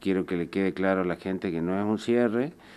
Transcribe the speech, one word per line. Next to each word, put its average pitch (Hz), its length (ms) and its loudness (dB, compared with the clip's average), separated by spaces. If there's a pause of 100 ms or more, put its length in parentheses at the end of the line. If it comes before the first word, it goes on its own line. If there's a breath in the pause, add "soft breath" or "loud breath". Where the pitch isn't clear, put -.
quiero 92 240 0
que 92 100 -4
le 85 140 -2
quede 95 240 0
claro 95 280 2
a 90 40 0
la 87 100 -2
gente 95 380 -4
que 82 80 -2
no 92 180 0
es 104 60 0
un 104 140 0
cierre, 120 520 2 (260 loud breath)